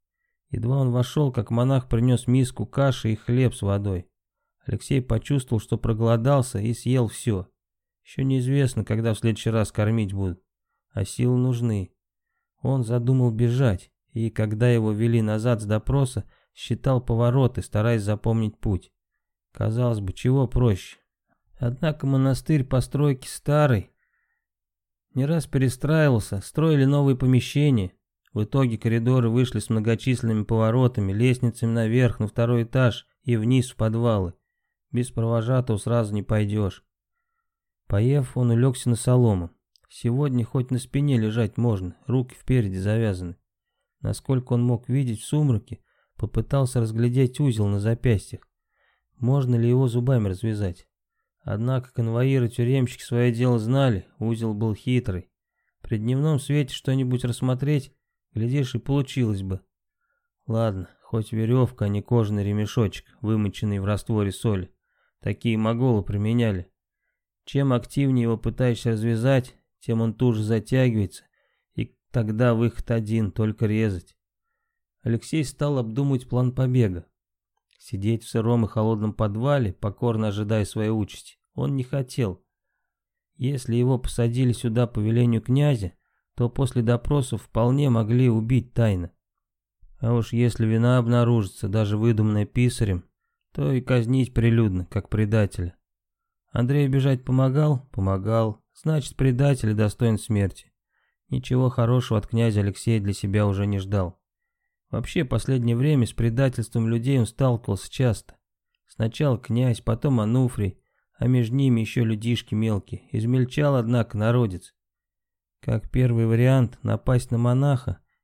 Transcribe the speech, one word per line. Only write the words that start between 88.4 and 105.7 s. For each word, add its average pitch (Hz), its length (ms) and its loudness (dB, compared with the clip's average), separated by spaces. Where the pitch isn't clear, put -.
тайно. 104 360 0
А 117 160 0
уж 117 180 -2
если 117 340 0
вина 117 320 2
обнаружится, 117 680 0
даже 104 280 0
выдуманная 107 500 2
писарем, 113 580 0
то 143 200 -2
и 131 80 0
казнить 123 540 0
прилюдно, 113 520 2
как - 220 -6
предателя. 104 680 0
Андрей 139 340 2
убежать 135 380 0
помогал? 131 640 2
Помогал. 101 720 -2
Значит, 156 360 -2
предатель 131 580 2
достоин 110 420 2
смерти. - 560 -4
Ничего 127 420 0
хорошего 120 480 0
от 101 100 -4
князя 113 320 0
Алексея 104 400 0
для 101 120 -2
себя 104 340 0
уже 101 200 0
не 101 120 -2
ждал. 95 420 -4
Вообще, 117 340 -4
последнее 120 520 0